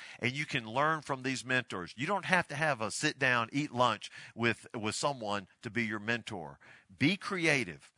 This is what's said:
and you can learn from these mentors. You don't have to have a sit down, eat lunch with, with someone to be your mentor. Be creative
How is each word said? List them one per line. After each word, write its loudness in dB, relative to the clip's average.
and 2
you -4
can -4
learn 2
from -4
these -2
mentors. -2
You -4
don't 0
have 2
to -6
have 2
a -2
sit 0
down, 4
eat 0
lunch 2
with, 2
with -2
someone -2
to -8
be 0
your -2
mentor. -4
Be 4
creative 0